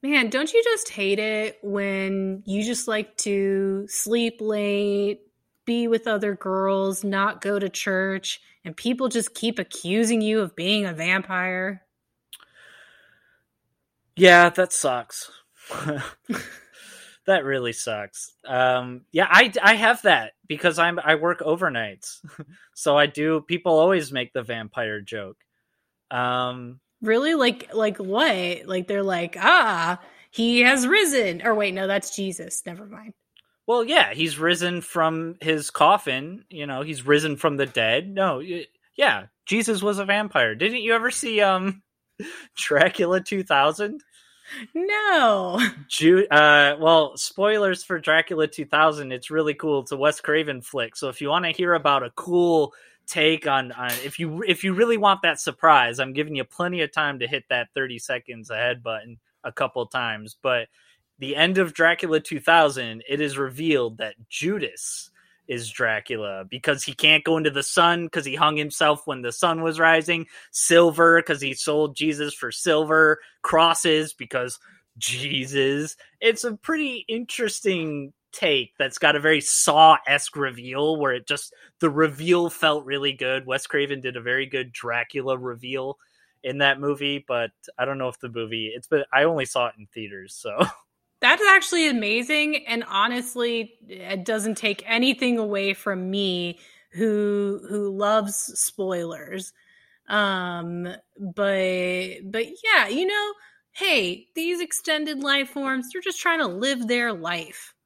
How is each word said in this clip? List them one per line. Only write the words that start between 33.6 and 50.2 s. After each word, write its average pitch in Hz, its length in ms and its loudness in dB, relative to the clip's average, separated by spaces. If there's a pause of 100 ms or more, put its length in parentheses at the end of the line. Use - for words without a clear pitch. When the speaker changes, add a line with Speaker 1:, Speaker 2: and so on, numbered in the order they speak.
Speaker 2:
Well, 233 180 2
yeah, 226 300 2
he's 151 240 -2
risen 175 420 0
from 165 600 -2
his 156 300 -2
coffin. 156 760 2
You 151 180 -12
know, 135 160 -6
he's 147 240 -10
risen 147 300 4
from 147 200 0
the 139 100 0
dead. 123 420 0
No, 190 300 -2
y-, 170 280 -10 (300)
yeah, 117 300 2 (180)
Jesus 214 380 0
was 202 160 0
a 196 60 -4
vampire. 196 500 0
Didn't 214 260 -2
you 226 140 2
ever 233 160 0
see, 226 300 -2
um, 190 420 2 (360)
<laughs> - 380 -18
Dracula 175 640 2
two 190 220 -4
thousand? - 600 0 (720)
Speaker 1:
No. 311 840 2 (280)
Speaker 2:
Ju-, 185 400 4
uh, 147 520 8
well, 160 360 4
spoilers 202 680 0
for 180 140 -4
Dracula 156 480 0
two 151 180 -8
thousand. 151 480 2
It's 127 180 -12
really 156 240 0
cool. 147 260 -2
It's 127 120 -10
a 143 40 -6
Wes 147 240 2